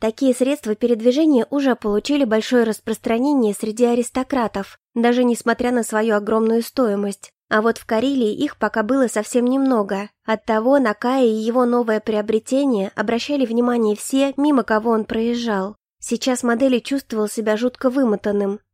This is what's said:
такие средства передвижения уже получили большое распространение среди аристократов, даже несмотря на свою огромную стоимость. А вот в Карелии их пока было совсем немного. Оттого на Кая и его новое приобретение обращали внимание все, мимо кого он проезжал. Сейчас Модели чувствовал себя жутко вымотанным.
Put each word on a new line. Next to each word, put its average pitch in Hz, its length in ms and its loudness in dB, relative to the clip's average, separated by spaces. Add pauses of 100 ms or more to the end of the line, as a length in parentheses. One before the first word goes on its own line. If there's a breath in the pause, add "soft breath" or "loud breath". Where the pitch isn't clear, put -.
такие 240 340 0
средства 254 400 -2
передвижения 240 760 2
уже 277 260 0
получили 226 480 0
большое 226 400 2
распространение 226 920 -2
среди 220 320 -2
аристократов, 240 920 -4 (160)
даже 240 300 2
несмотря 240 480 0
на 247 100 0
свою 220 340 0
огромную 220 460 0
стоимость. 202 720 -4 (180)
А 214 120 2
вот 226 160 0
в - 60 -18
Карелии 233 480 0
их - 240 -4
пока 220 280 -2
было 254 240 0
совсем 226 360 -2
немного. 226 640 0 (160)
Оттого 220 540 2
на 226 160 2
Кая 262 300 0
и 220 100 4
его 226 300 0
новое 240 340 0
приобретение 220 960 -2
обращали 240 500 -2
внимание 233 520 0
все, 269 400 0
мимо 285 260 2
кого 220 280 0
он 220 140 2
проезжал. 226 680 -4 (240)
Сейчас 247 460 -4
Модели 240 340 2
чувствовал 220 500 -4
себя 214 280 -2
жутко 247 340 -2
вымотанным. 208 680 0 (140)